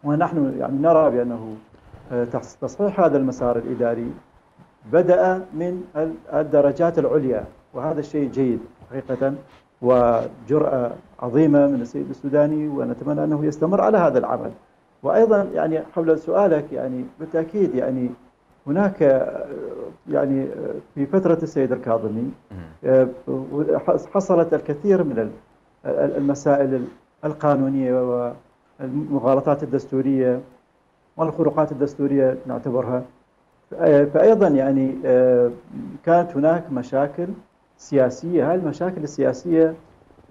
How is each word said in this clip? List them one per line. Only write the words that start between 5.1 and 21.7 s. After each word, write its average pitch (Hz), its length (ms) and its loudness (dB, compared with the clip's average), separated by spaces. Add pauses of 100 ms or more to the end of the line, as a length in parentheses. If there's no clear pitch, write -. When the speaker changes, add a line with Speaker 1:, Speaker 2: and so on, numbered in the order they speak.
Speaker 1:
من 180 300 -6 (120)
ال-، 160 440 -6
الدرجات 151 580 2
العليا، 131 460 0 (300)
وهذا 147 260 -4
الشيء 143 300 -4
جيد 123 300 -2 (300)
حقيقة 135 440 -4 (480)
وجرأة 123 1080 2 (300)
عظيمة 143 460 4
من 139 140 0
السيد 135 300 -8
السوداني، 147 580 0
ونتمنى 139 560 -4
أنه 151 220 -2
يستمر 160 340 0
على 214 180 4
هذا 147 200 2
العمل. 117 320 0 (520)
وأيضًا 202 400 4 (120)
يعني 160 260 0 (140)
حول 160 240 2
سؤالك، 165 540 0
يعني 127 320 -6 (160)
بالتأكيد 160 540 -2
يعني 127 360 -2 (560)
هناك، 190 360 0
آه، 135 420 2 (680)
يعني، 139 320 0
آه، - 320 -8 (200)
في 139 120 -4
فترة 175 360 2
السيد 139 300 -2